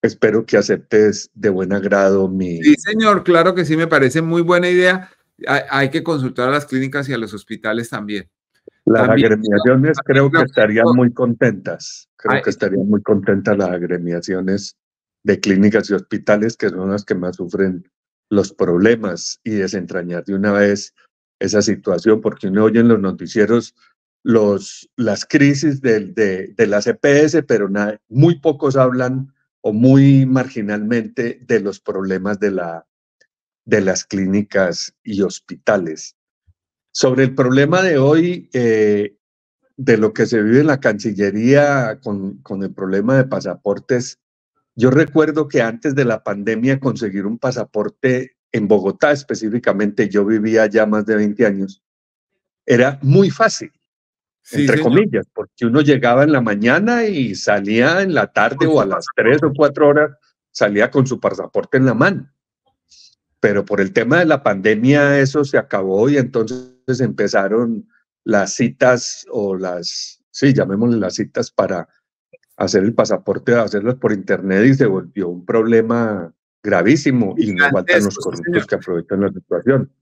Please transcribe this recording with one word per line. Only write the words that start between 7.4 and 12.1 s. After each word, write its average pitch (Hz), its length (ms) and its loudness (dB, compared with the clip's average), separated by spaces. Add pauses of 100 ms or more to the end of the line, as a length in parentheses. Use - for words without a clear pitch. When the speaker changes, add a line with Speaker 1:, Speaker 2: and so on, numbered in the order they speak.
Speaker 2:
también. 104 400 -10 (540)
Speaker 1:
Las 110 240 2
Speaker 2:
También 110 240 4
Speaker 1:
agremiaciones 123 720 2
creo 139 260 2
que 165 80 2
Speaker 2:
también 160 80 2
Speaker 1:
estarían 110 480 2
muy 123 180 4
contentas. 113 1040 -4